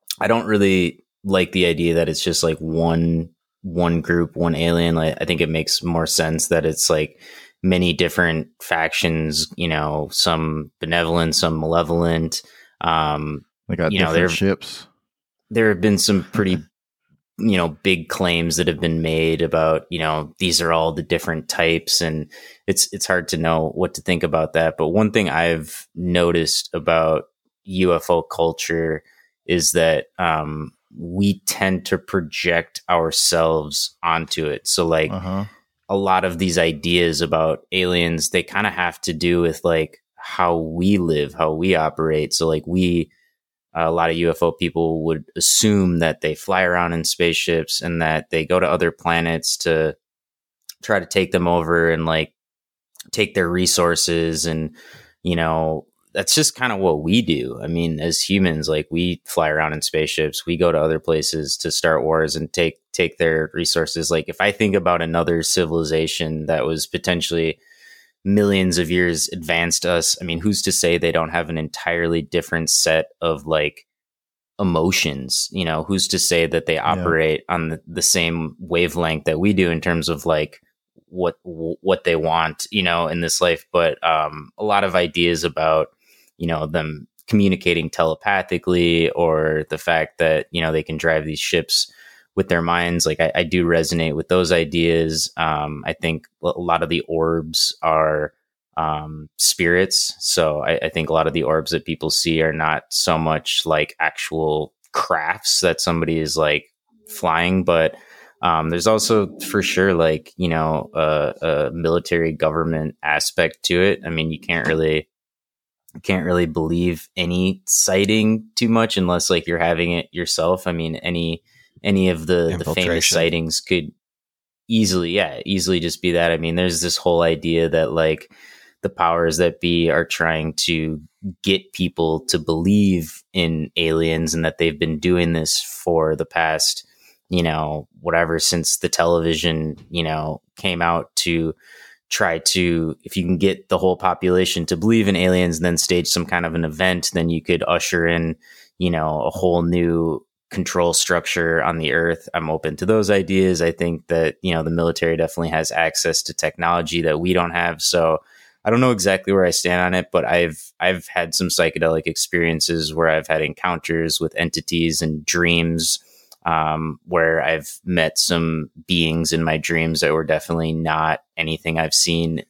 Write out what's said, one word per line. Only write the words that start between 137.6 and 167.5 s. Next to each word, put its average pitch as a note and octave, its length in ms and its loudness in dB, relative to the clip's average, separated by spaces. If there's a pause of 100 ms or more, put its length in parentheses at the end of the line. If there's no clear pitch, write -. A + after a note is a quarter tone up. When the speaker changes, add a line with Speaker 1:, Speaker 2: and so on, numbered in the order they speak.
Speaker 1:
whatever, E2 400 0
since - 380 0
the F2 120 -4
television, E2 880 0 (140)
you E2+ 140 -4
know, D#2 380 -4 (140)
came F2 260 -4
out E2+ 340 0
to E2 380 0 (560)
try E2+ 300 0
to, E2+ 640 0
if - 120 -16
you F#2+ 80 0
can F2 140 2
get F#2+ 320 0
the F#2 80 2
whole F#2 180 2
population F2+ 680 0
to F2+ 100 -2
believe G#2+ 320 2
in G2 80 2
aliens F2+ 420 2
and E2 80 -2
then F2 120 2
stage F2 300 0
some F2 180 -2
kind F2 200 -2
of D#2+ 80 -4
an E2+ 120 -2
event, F2 480 -2
then E2+ 160 0
you E2 120 -2
could F2 260 0
usher E2+ 380 0
in, E2+ 300 0 (440)
you F2+ 120 0
know, D#2 300 -2
a C2 80 -2
whole F2 320 2
new E2+ 640 0 (280)
control F2 420 0
structure E2 720 0
on E2+ 140 0
the D2+ 160 -2
earth. E2 400 0
I'm D#2+ 160 -2
open D#2 260 -4
to F#2 100 -6
those G#2+ 240 2
ideas. F#2+ 520 2
I E2 100 2
think E2+ 360 -4
that, E2 340 2
you F2+ 120 -2
know, D#2+ 100 0
the D#2+ 60 -2
military E2 480 0
definitely E2 320 -2
has D#2+ 220 -2
access E2 520 0
to - 100 -10
technology E2+ 680 -2
that D#2+ 180 0
we F2+ 140 0
don't F2 180 2
have. F2 300 -2
So E2 380 2 (440)
I G#2+ 60 0
don't A#2 120 4
know B2+ 100 4
exactly F#2+ 420 0
where F#2+ 120 4
I F2+ 60 4
stand F2+ 300 0
on F2+ 180 2
it, F2+ 120 -6
but E2+ 140 2
I've, E2+ 540 0
I've F2 280 0
had E2+ 260 -4
some F#2 140 0
psychedelic D#2+ 580 0
experiences E2 880 -2
where E2 140 2
I've D#2+ 200 0
had D#2 140 0
encounters E2 800 -4
with D#2+ 160 -4
entities E2 640 -2
and D#2 240 -4
dreams, E2+ 720 0 (460)
um, D#2 600 -2
where E2 360 2
I've D#2 440 -4